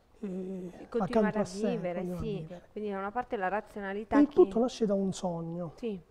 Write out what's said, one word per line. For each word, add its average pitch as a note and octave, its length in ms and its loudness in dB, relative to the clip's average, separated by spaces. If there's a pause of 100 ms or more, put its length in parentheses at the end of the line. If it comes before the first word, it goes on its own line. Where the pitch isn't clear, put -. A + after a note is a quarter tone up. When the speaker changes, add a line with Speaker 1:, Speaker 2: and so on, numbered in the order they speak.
(200)
Speaker 1:
eh, F#3 680 -8
Speaker 2:
Continuare G#3+ 380 2
Speaker 1:
accanto G#3+ 100 0
Speaker 2:
a G#3 40 2
Speaker 1:
a F#3+ 40 2
sé, G3 240 -2
Speaker 2:
vivere, F3+ 300 -2
Speaker 1:
continuare F3+ 120 -4
a F3+ 60 -4 (140)
Speaker 2:
sì. D#3+ 100 -4
Speaker 1:
vivere. F3 200 -12 (100)
Speaker 2:
Quindi G#3 180 -6
da G3 80 -4
una G3 140 -4
parte B3 260 -4
la F#3 120 0
razionalità G3+ 680 -2
Speaker 1:
E D4 40 8
il C#4+ 60 8
Speaker 2:
che - 60 -14
Speaker 1:
tutto G#3+ 260 6
nasce A#3 280 2
da G3+ 80 2
un G3 180 2
sogno. E3+ 640 -4
Speaker 2:
Sì. G#3 240 -6 (120)